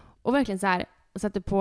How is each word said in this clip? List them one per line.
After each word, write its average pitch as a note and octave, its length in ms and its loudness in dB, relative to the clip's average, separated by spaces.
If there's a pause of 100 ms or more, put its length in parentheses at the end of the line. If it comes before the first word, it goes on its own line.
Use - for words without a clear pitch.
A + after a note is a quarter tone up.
(220)
Och A#3+ 120 0
verkligen G#3+ 240 0
så G3 80 -4
här, F3+ 180 2 (300)
satte G3 260 -4
på G3 200 -2